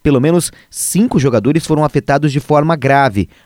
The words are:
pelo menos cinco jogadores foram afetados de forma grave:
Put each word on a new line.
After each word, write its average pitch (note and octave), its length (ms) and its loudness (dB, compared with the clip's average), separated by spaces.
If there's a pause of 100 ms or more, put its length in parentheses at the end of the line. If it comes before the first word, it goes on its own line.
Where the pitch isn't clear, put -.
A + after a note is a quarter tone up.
pelo C#3 180 2
menos E3 320 0 (180)
cinco - 480 -2
jogadores C3 480 0
foram D3+ 200 0
afetados D3 480 -2
de C#3+ 80 -2
forma D3+ 340 0
grave: C3+ 540 0 (160)